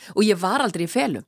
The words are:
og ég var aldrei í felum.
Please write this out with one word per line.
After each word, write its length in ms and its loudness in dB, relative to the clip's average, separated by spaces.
og 80 2
ég 160 4
var 240 0
aldrei 220 -2
í 80 -6
felum. 360 -2